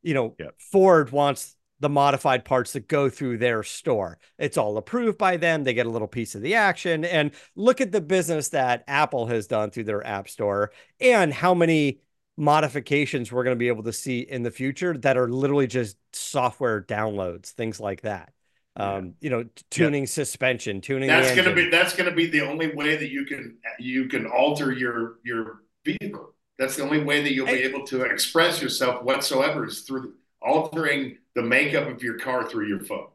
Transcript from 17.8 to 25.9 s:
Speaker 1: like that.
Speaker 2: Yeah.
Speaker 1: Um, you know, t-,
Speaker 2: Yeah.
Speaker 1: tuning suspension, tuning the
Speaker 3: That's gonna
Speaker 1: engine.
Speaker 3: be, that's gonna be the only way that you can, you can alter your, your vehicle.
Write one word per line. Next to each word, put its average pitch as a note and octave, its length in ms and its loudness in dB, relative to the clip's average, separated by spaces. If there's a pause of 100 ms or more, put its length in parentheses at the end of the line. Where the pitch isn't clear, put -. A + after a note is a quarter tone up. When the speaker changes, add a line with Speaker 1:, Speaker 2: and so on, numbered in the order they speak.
Speaker 1:
like G2+ 220 -6
that. G2+ 300 -8 (460)
Speaker 2:
Yeah. G2 160 -4
Speaker 1:
Um, F#2 260 -8
you D3+ 80 -8
know, B2 140 -2
t-, A2+ 140 -12
Speaker 2:
Yeah. - 140 -20
Speaker 1:
tuning D3 360 2
suspension, B2 760 -2
tuning C3+ 280 -2
the - 60 6
Speaker 3:
That's C3 160 6
gonna F#3 200 4
Speaker 1:
engine. E3+ 160 2
Speaker 3:
be, - 40 -2
that's F3 240 2
gonna F3 200 -2
be E3 120 2
the - 160 0
only D#3 320 -4
way D3 220 -2
that D3 140 -6
you C#3 160 -6
can, A#2 320 -12 (200)
you B2+ 280 -2
can A#2 200 -4
alter C#3 460 2
your, A#2+ 520 -4
your A2+ 400 -8 (200)
vehicle. - 500 -8 (220)